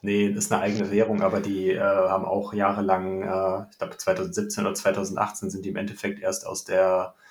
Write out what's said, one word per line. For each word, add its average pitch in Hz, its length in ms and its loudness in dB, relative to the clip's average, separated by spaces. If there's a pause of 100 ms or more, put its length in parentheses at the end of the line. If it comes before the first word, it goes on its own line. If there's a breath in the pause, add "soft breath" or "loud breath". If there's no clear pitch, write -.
Nee, 101 240 2
ist 101 260 0
eine - 100 2
eigene 104 280 -2
Währung, 107 320 2
aber 98 180 2
die, 98 300 0
äh, 98 100 0
haben 95 460 4
auch 101 260 -2
jahrelang, 98 720 0
äh, 95 480 0
ich - 80 -20
glaub, 92 200 -8
zweitausendsiebzehn 98 680 -2
oder 98 100 0
zweitausendachtzehn 98 760 -2
sind 95 140 -8
die 95 60 -4
im 98 60 -6
Endeffekt 101 440 -6
erst 92 260 -4
aus - 180 -6
der, 92 500 2 (160 loud breath)